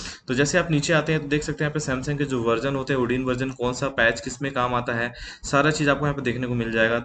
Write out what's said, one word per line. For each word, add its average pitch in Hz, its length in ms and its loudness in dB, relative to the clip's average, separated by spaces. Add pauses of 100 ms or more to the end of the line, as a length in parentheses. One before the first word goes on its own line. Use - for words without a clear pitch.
(280)
तो 127 60 0
जैसे 143 240 4
आप 175 140 2
नीचे 147 220 2
आते 156 180 2
हैं 156 100 0
तो 147 60 -8
देख 147 160 0
सकते 151 200 -4
हैं 147 60 0
यहाँ 147 40 -8
पे 156 80 -2
Samsung 135 360 -2
के 143 80 0
जो 127 180 -2
वर्जन 117 320 0
होते 135 180 -2
हैं, 131 60 2
Odin 127 280 0
वर्जन, 127 240 -2
कौन 123 220 -2
सा 135 140 -4 (100)
पैच 117 220 4
किस - 220 -10
में 139 120 -4
काम 123 220 0
आता 120 180 -2
है, 117 200 -2 (300)
सारा 143 280 4
चीज़ 151 180 2
आपको 139 160 2
यहाँ 143 100 0
पे 139 60 -8
देखने 127 260 -2
को 123 80 -2
मिल 113 160 -2
जाएगा। 113 340 2